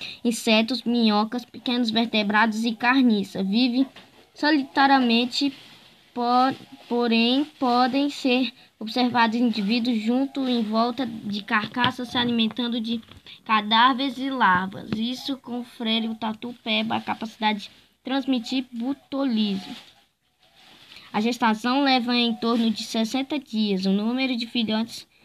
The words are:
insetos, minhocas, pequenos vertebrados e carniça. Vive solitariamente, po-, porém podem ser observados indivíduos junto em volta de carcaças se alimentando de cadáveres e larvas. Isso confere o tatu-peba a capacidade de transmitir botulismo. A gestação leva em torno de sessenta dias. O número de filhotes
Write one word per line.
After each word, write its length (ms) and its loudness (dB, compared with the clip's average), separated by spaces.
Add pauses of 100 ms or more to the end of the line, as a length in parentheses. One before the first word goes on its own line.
(240)
insetos, 600 0
minhocas, 640 0
pequenos 460 -2
vertebrados 720 2
e 100 -2
carniça. 680 2
Vive 420 2 (480)
solitariamente, 1200 2 (600)
po-, 420 2 (340)
porém 560 2 (140)
podem 500 2
ser 420 0 (280)
observados 560 0
indivíduos 640 0
junto 480 -2
em 160 0
volta 420 -2
de 380 -8
carcaças 680 -4
se 80 -4
alimentando 640 -2
de 180 -6 (460)
cadáveres 720 2
e 120 -4
larvas. 680 0
Isso 420 -4
confere 680 -4
o 80 -6
tatu-peba 800 -4
a 60 -2
capacidade 640 -4
de 80 -18 (320)
transmitir 680 -2
botulismo. 1040 -2 (1400)
A 80 -2
gestação 640 2
leva 320 2
em 200 2
torno 340 2
de 140 -2
sessenta 560 -2
dias. 460 -2
O 60 2
número 460 0
de 80 -6
filhotes 600 -4 (180)